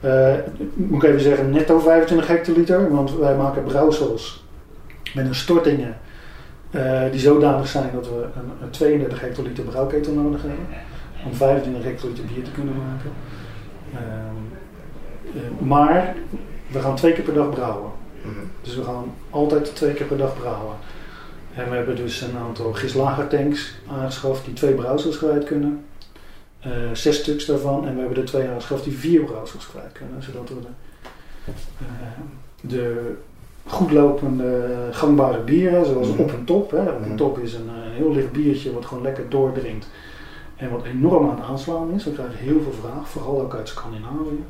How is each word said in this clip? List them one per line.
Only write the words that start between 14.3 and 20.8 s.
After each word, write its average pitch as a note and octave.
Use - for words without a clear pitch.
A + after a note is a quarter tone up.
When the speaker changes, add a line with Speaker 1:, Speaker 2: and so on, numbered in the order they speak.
Speaker 1:
eh, -
maar D3+
we C3
gaan C3+
twee E3
keer E3
per C#3+
dag D3
brouwen. A2
Speaker 2:
Mhm. G#2+
Speaker 1:
Dus B2
we B2+
gaan B2
altijd D3
twee C#3+
keer D3
per C#3
dag -
brouwen. A2